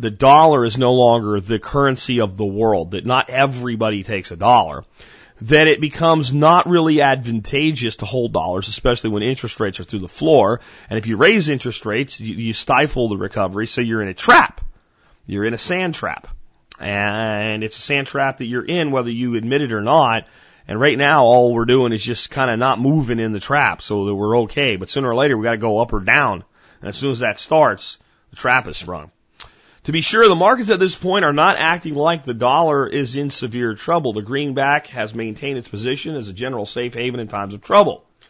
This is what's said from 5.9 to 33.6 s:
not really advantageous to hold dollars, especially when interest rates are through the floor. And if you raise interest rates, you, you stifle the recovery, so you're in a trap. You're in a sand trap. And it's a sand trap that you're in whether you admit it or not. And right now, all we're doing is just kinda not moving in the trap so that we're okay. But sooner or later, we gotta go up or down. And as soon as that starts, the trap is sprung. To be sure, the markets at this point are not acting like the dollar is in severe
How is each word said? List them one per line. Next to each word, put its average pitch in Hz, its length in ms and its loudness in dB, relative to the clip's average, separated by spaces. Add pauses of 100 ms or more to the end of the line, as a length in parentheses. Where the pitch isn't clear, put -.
not 160 380 4
really 160 320 4
advantageous 131 960 -2
to 110 100 -10
hold 120 260 -4
dollars, 90 360 -2
especially 117 420 -2
when 104 140 -2
interest 123 360 -6
rates 101 200 -4
are - 40 -14
through 104 180 -8
the 87 60 -12
floor. 120 520 2 (280)
And 110 120 -4
if 107 80 -6
you 113 80 -2
raise 165 340 4
interest 127 360 -6
rates, 113 360 -6
you, 107 140 -8
you 113 180 -4
stifle 131 560 0
the 101 80 -2
recovery, 98 480 -4
so - 160 -4
you're 113 220 0
in 98 60 -4
a 92 40 -8
trap. - 480 4 (640)
You're 101 200 -4
in 117 100 -2
a - 20 -6
sand 180 380 -4
trap. - 320 -8 (520)
And 107 840 -4
it's 107 160 -8
a - 20 -14
sand 139 240 -4
trap 135 320 -4
that 135 80 -8
you're 120 200 -6
in 160 260 -2
whether 123 180 -2
you 120 260 -4
admit 123 280 -2
it 120 80 -4
or 107 100 -2
not. 117 460 2 (400)
And 107 120 -6
right 131 180 2
now, 143 260 4
all 120 300 6
we're 117 120 0
doing 123 280 4
is 104 100 -4
just - 260 -6
kinda 131 280 -2
not 123 220 0
moving 131 400 0
in 113 120 -2
the 104 80 -6
trap 127 420 -2
so 101 240 -4
that 101 80 -2
we're 107 280 0
okay. 120 340 -2
But - 160 -10
sooner 135 180 -2
or 117 60 -2
later, 135 220 2
we 107 60 -4
gotta 117 140 0
go 107 220 0
up 117 140 -2
or 101 80 -2
down. 110 420 0 (380)
And - 80 -10
as 101 80 -12
soon 135 140 -2
as 120 80 -6
that 110 200 -4
starts, 143 580 0 (320)
the - 60 -20
trap 123 320 0
is 78 100 -10
sprung. 85 320 -12 (760)
To 143 60 -4
be 160 100 0
sure, 226 260 6
the 185 80 6
markets 208 340 2
at 196 100 2
this 185 140 2
point 185 320 0
are 147 80 2
not 165 240 4
acting 165 380 -2
like 151 280 0
the 127 120 -6
dollar 139 520 2
is 131 280 -4
in 143 160 -4
severe 120 420 -6